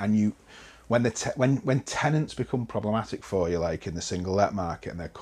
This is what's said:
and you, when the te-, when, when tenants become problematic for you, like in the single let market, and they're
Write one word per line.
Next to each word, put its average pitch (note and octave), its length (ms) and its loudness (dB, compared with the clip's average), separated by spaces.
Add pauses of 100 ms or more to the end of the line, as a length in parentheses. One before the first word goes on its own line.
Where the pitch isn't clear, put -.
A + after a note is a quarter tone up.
and G#2+ 160 4
you, G#2 160 4 (600)
when A#2+ 100 4
the A#2+ 80 2
te-, - 260 -4
when, C3+ 200 4 (120)
when C3 120 4
tenants D3+ 540 0
become A#2+ 320 -2
problematic G#2+ 580 -2
for F2+ 240 0
you, F2 100 0
like E2 280 -2
in F2 80 -4
the F2 80 -6
single F#2 320 -2
let G2+ 180 4
market, F2 380 -4
and E2+ 100 -10
they're E2 80 -8 (140)